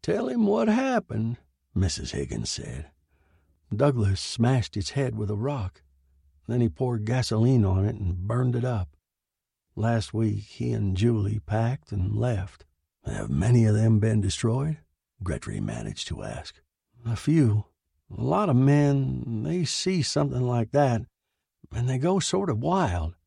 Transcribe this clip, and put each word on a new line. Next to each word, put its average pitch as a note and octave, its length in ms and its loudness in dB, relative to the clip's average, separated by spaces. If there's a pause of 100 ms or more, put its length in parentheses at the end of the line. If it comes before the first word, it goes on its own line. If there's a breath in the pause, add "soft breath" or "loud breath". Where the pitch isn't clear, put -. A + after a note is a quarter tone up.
"Tell A#3+ 280 -2
him A#3 180 0
what A3 220 2
happened," G#3 680 -2 (360)
Missus F#2 380 -2
Higgins A1+ 380 -6
said. A#1+ 400 -10 (840)
"Douglas A2+ 460 2
smashed A#2+ 560 0
its G2 140 -6
head C3 240 -2
with G#2+ 160 -4
a G#2 60 -2
rock. A#2+ 460 -6 (640)
Then A#2+ 140 0
he A#2 80 4
poured A#2+ 360 -2
gasoline A#2 600 2
on F#2+ 200 2
it A2 120 -2
and F#2 300 -4
burned B2 300 0
it A#2+ 80 -2
up. A2 320 -4 (760)
Last A2+ 400 -2
week G#2 300 -2
he A#2+ 280 -6
and G2+ 240 -2
Julie G#2+ 440 0
packed A#2 520 -2
and G2+ 240 -2
left." A2 480 -4 (400)
"Have A1 260 -6
many A2 340 4
of G#2+ 100 4
them A2 240 4
been A2 220 2
destroyed?" B2 580 -2 (440)
Gretry A1 380 -6
managed G#1+ 480 -6
to G#1 140 -8
ask. - 380 -12 (440)
"A A#2 120 -2
few. B2 500 4 (440)
A A2+ 120 -8
lot F3 280 2
of B2 60 6
men, C3 840 2
they E3 220 -2
see F#3 380 -2
something C3+ 400 0
like A#2+ 300 0
that, B2+ 340 2 (640)
and A#2+ 180 -2
they C3 100 -2
go F3 220 2
sort F#3+ 300 -2
of G#2+ 80 0
wild. A2+ 580 0 (100)